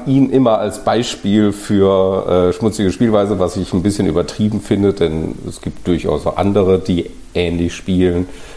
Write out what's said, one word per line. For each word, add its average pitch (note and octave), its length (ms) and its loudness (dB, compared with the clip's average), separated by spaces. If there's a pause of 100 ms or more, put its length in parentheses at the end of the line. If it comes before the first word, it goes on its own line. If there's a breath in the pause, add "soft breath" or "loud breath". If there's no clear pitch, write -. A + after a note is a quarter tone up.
ihn C3+ 260 2
immer A#2+ 280 4
als G#2 240 -6
Beispiel G#2+ 680 0
für, F#2+ 960 2
äh, F2+ 40 0
schmutzige G2+ 380 0
Spielweise, G#2 480 0
was F2+ 180 -2
ich F#2 160 -4
ein F2+ 100 0
bisschen G#2 240 0
übertrieben G2+ 540 -2
finde, G2+ 320 0
denn D#2+ 420 -2 (120)
es - 140 -12
gibt - 260 -8
durchaus D2+ 380 0
auch - 120 -4
andere, F#2+ 420 4
die F2 300 -2 (260)
ähnlich F2 400 -2
spielen. F2+ 520 0 (300 loud breath)